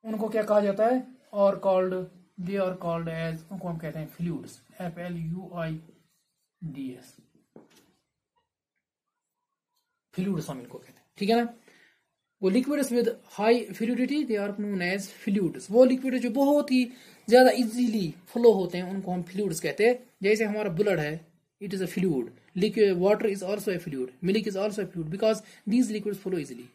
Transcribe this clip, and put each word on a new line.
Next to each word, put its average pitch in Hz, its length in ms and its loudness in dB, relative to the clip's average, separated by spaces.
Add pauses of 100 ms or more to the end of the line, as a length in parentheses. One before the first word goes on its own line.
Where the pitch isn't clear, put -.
उनको 220 260 -4
क्या 220 140 0
कहा 208 180 4
जाता 202 260 2
है? 254 180 2 (300)
Are 202 240 4
called, 185 340 2 (480)
they 196 180 -4
are 185 180 -2
called 165 320 -4
as, 160 320 -6 (100)
उनको 180 160 -10
हम 165 100 -6
कहते 156 220 -10
हैं 156 100 -8
फ्लूइड्स, - 500 -8 (220)
एफ़ 170 180 -8
एल 175 180 -8
यू 170 380 -8
आई 160 240 -6 (840)
डी 135 300 -10
एस, - 240 -20 (3000)
फ्लूइड्स 185 360 -4
हम 135 100 -10
इनको 123 180 -16
कहते - 160 -20
हैं, - 120 -20 (120)
ठीक 202 120 -2
है 226 60 6
ना? 233 180 0 (880)
वो 190 100 4
liquids 269 400 0
with 233 180 2 (220)
high 233 260 4 (160)
fluidity, 247 540 0
they 214 120 0
are 202 140 -4
known 202 300 -4
as 196 240 -2 (100)
fluids। 196 540 -2
वो 240 140 8
liquid 254 340 0
जो 233 120 -2
बहुत 277 400 2
ही 254 120 4 (440)
ज्यादा 247 260 8
easily 226 540 0 (200)
flow 233 260 6
होते 180 240 -2
हैं 180 140 -6
उनको 196 200 -6
हम 180 120 -4
fluids 185 360 -4
कहते 180 280 2
हैं। 247 100 4 (260)
जैसे 220 220 2
हमारा 208 260 -4
blood 185 280 2
है, 151 140 -4 (480)
it 196 140 -8
is 190 60 -4
a 180 80 -4
fluid, 160 420 -2 (260)
liquid, 202 420 2
water 208 300 2
is 196 160 -4
also 202 260 -4
a 175 80 -4
fluid, 131 300 -8 (140)
milk 208 240 0
is 190 100 -4
also 208 240 -4
a 185 60 -4
fluid 160 240 -8
because 214 320 0 (240)
these 220 240 2
liquids 208 280 -6
flow 185 200 -4
easily। 123 360 -12